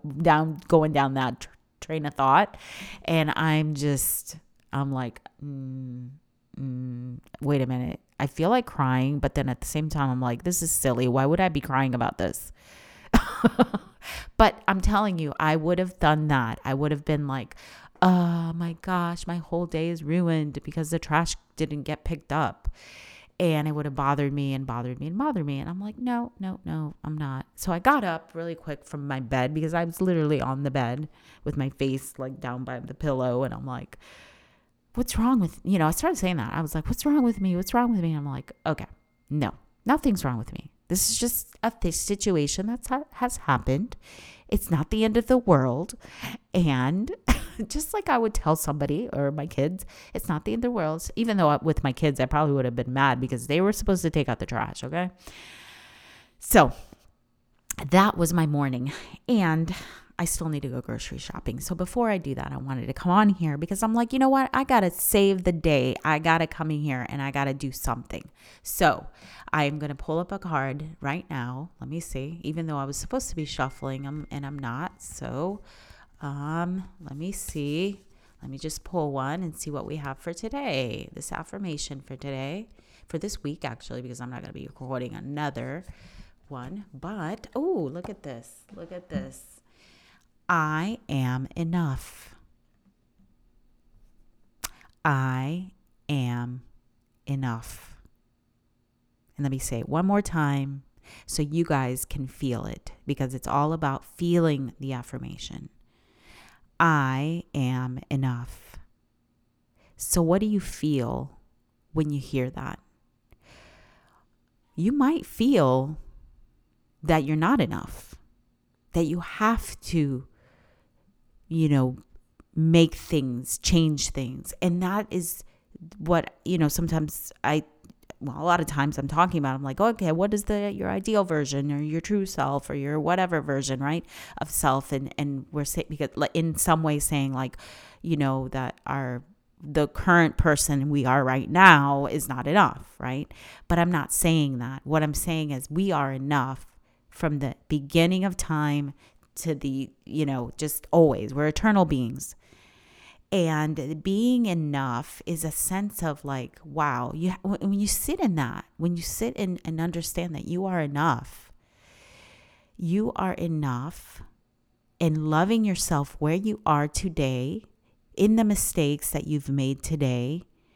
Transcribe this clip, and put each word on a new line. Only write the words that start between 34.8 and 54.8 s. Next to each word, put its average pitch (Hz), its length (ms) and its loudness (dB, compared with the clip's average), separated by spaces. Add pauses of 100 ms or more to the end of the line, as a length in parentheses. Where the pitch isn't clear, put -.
"What's 247 220 -2
wrong 233 220 4
with," 175 240 0
you 190 160 2
know, 156 80 4
I 156 40 2
started 339 260 0
saying 180 200 0
that. 117 160 -4
I 160 80 -2
was 151 140 -4
like, 156 120 -4
"What's - 180 -2
wrong 294 180 4
with 233 160 2
me? 185 160 0
What's 185 180 -4
wrong 240 180 4
with 202 100 2
me?" 170 80 0
And 156 100 -2
I'm 143 120 -6
like, 131 200 -10 (140)
"Okay, - 220 -2 (420)
no, 143 240 0 (320)
nothing's 208 400 2
wrong 123 120 -2
with 107 160 -8
me. - 180 -14 (180)
This 185 200 2
is 226 80 0
just - 300 -2 (160)
a 226 80 0
th-, 170 240 -2
situation 190 720 0
that's 240 220 -6
ha-, 277 240 -2
has - 240 -2
happened. 135 580 0 (520)
It's - 220 0
not 160 220 0
the 220 120 2
end 220 140 4
of 233 80 4
the 254 120 6
world." 143 580 4 (580)
And 165 580 2 (300)
<laughs> - 260 -8
just - 260 -6
like 403 160 -2
I 262 80 4
would 226 180 2
tell 156 200 2
somebody 147 560 -2
or 139 200 0
my 151 160 -4
kids, 165 380 -2 (280)
"It's - 160 -4
not 254 160 -2
the 214 80 -2
end 233 60 -2
of 240 100 0
the - 20 -2
world." 165 440 -2
Even 220 220 0
though 165 120 6
I, 147 80 4
with - 260 0
my 180 100 2
kids, 147 260 0
I 127 80 2
probably 151 260 2
would 135 120 2
have 120 100 -2
been 123 180 -4
mad 135 260 4
because 127 280 -4
they 156 140 4
were 202 120 4
supposed 208 300 0
to 160 80 2
take 147 180 2
out 113 100 -2
the 95 60 -6
trash, - 380 -4